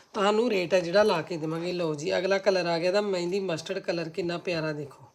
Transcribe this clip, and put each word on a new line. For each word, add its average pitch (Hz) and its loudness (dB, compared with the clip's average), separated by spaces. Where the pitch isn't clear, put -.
ਤੁਹਾਨੂੰ 214 2
ਰੇਟ 185 0
ਹੈ 185 4
ਜਿਹੜਾ 175 4
ਲਾ 185 2
ਕੇ 175 -6
ਦੇਵਾਂਗੇ। 165 -4
ਲਓ 170 -2
ਜੀ, 180 -2
ਅਗਲਾ 190 2
ਕਲਰ 190 2
ਆ 170 0
ਗਿਆ 175 0
ਇਹਦਾ 196 4
ਮਹਿੰਦੀ 185 -2
ਮਸਟਰਡ 185 -4
ਕਲਰ, 170 -4
ਕਿੰਨਾ 175 -4
ਪਿਆਰਾ 160 -2
ਦੇਖੋ। 143 -10